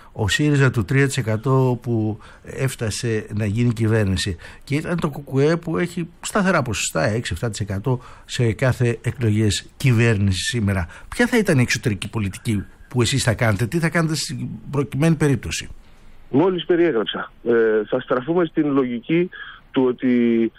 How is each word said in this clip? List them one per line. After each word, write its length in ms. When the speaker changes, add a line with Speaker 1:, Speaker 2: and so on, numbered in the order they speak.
Speaker 1:
ο 160
σύριζα 420
του 140
τρία 220
τοις 100
εκατό 640
που 360
έφτασε 880
να 100
γίνει 280
κυβέρνηση 640
και 100
ήταν 260
το 100
κουκουέ 460
που 220
έχει 300
σταθερά 420
ποσοστά, 420
έξι 300
εφτά 160
τοις 100
εκατό 400
σε 280
κάθε 500
εκλογές 640
κυβέρνηση 680
σήμερα, 440
ποια 180
θα 120
ήταν 200
η 40
εξωτερική 480
πολιτική 540
που 140
εσείς 200
θα 120
κάνετε, 320
τι 120
θα 100
κάνετε 260
στην 340
προκειμένη 440
περίπτωση; 540
Speaker 2:
Μόλις 340
περιέγραψα. 680
Ε, 80
θα 120
στραφούμε 440
στην 280
λογική 580
του 180
ότι 240